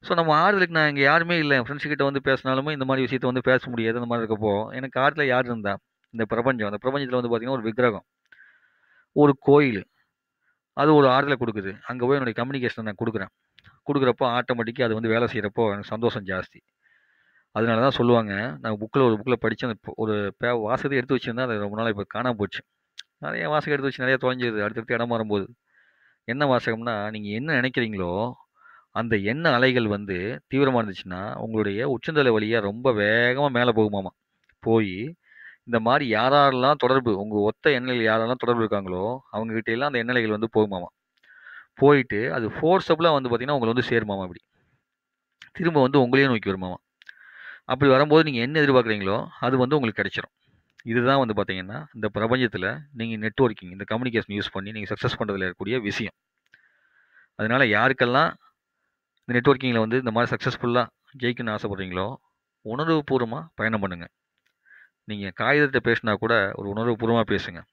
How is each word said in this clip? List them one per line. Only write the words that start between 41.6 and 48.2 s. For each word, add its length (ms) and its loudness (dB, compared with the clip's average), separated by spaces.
போயிட்டு, 600 4
அது 160 -2
ஃபோர்ஸபிளா 600 2
வந்து 180 0
பாத்தீங்கன்னா, 220 -2
உங்களை 220 0
வந்து 140 0
சேருமாமா 340 -2
இப்படி. 220 -12
திரும்ப 300 2
வந்து 260 6
உங்களையே 180 4
நோக்கி 260 0
வருமாமா. 360 -6
அப்படி 260 4
வரும்போது 400 6